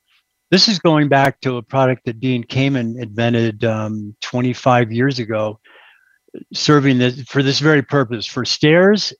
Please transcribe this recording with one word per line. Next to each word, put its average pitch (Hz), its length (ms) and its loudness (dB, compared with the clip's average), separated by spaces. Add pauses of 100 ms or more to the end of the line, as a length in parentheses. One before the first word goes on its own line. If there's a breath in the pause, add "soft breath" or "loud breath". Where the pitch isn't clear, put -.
(520)
this 185 160 4
is 202 120 0
going 151 280 2
back 139 340 0
to 131 140 -4
a 120 80 -8
product 131 420 0
that 113 140 -8
Dean 123 240 -2
Kamen 127 580 -2
invented, 113 640 -2
um, 107 560 -4
twenty-five 123 720 0
years 127 260 -2
ago, 107 440 -6 (920 soft breath)
serving 139 440 2
this, 123 260 -2
for 139 180 -2
this 135 180 0
very 151 220 2
purpose, 120 440 -2
for - 180 -8
stairs, 180 760 2